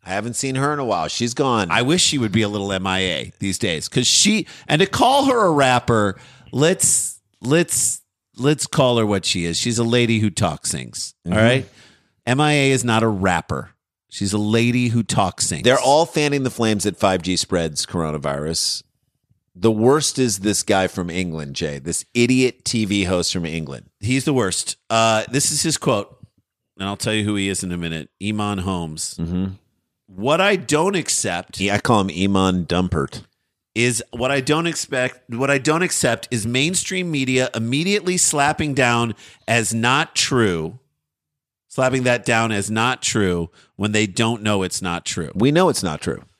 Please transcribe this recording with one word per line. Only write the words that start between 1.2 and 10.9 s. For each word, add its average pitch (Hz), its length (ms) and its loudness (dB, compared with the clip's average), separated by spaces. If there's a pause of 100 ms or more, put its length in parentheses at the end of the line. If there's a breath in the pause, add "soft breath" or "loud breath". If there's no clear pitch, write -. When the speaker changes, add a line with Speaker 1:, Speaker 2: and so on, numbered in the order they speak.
Speaker 1:
gone. 117 360 2
Speaker 2:
I 110 120 4
wish 151 200 2
she - 140 0
would 110 160 0
be 110 100 4
a 104 60 0
little 101 240 -4
M 95 140 -2
I 92 140 0
A 87 380 -2
these 98 200 -4
days, 82 280 -4
'cause 127 200 0
she, 214 400 2 (200 loud breath)
and 156 140 2
to 190 60 4
call 277 400 2
her 240 180 4
a 180 60 4
rapper, 123 680 4 (360 loud breath)
let's, - 680 0 (220)
let's, - 580 0 (360)
let's 139 300 0
call 127 320 2
her 113 80 4
what 98 200 0
she 85 180 -2
is. 85 140 -2
She's 117 200 -2
a 117 60 2
lady 117 360 2
who 107 100 2
talk 82 360 -2
sings. - 480 -8 (120)